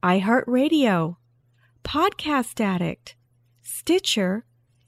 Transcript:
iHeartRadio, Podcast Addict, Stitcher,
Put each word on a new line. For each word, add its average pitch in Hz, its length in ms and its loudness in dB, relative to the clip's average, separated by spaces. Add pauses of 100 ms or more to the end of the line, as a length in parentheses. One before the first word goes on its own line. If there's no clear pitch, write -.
iHeartRadio, 220 1120 2 (680)
Podcast 302 720 -2
Addict, 180 580 -4 (440)
Stitcher, 220 880 -2 (420)